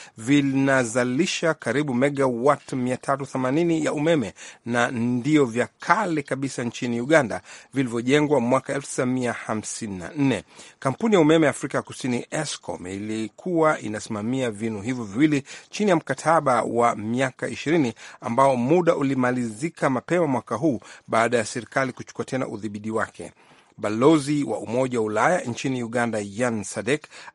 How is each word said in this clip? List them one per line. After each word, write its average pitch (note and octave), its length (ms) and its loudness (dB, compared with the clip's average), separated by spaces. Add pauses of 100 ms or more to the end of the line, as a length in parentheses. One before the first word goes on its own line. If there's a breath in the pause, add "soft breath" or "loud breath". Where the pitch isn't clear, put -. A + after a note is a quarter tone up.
(180 loud breath)
vinazalisha C3+ 1400 2
karibu C3 400 -2
megawatt C3+ 760 2
mia B2+ 240 -2
tatu C#3 300 -4
themanini D3+ 580 0
ya C3+ 80 0
umeme D3+ 420 0 (320 loud breath)
na A#2+ 240 2
ndio B2 540 2
vya A#2 240 0 (120)
kale F3 420 0
kabisa C3+ 420 -6
nchini A#2 360 -4
Uganda, B2 400 2 (340 loud breath)
vilivyojengwa C3 680 2
mwaka B2+ 340 0
elfu C#3 120 -6
tisa C3+ 200 -2
mia B2 260 0
hamsini G#2+ 680 -6
na F2 180 -10
nne. C3 280 0 (340 loud breath)
Kampuni G#3 360 0
ya F3 60 6
umeme D#3 260 6
ya C3 40 4
Afrika C3+ 320 -4
Kusini, B2 480 -4
Eskom, F2 560 -8
ilikuwa A2 960 -2
inasimamia G#2+ 400 -6
kusimamia B2 300 -2
vinu G#2+ 320 -6
hivyo A#2+ 220 -6
viwili C3+ 380 2 (280 loud breath)
chini G#3 200 0
ya E3+ 60 6
mkataba C#3+ 680 2
wa A#2 340 2
miaka B2 520 -2
ishirini C3+ 460 0 (260 loud breath)
ambao C3 360 4
muda E3 400 4
ulimalizika B2+ 920 0
mapema D#3+ 360 0
mwaka B2 280 -2
huu A#2+ 260 0 (280 loud breath)
baada A#2 300 4
ya A2 60 0
serikali B2+ 480 -4
kuchukua - 320 -10
tena B2+ 240 -4
udhibiti G#2+ 420 -8
wake. G2+ 420 -6 (460 soft breath)
Balozi C#3 680 4
wa A2 140 -2
Umoja B2 420 -2
wa A2 60 0
Ulaya A#2+ 340 2
nchini B2 420 -4
Uganda, A#2 420 -2
Yan G#2+ 400 -4
Sadek, B2 420 -4 (280 loud breath)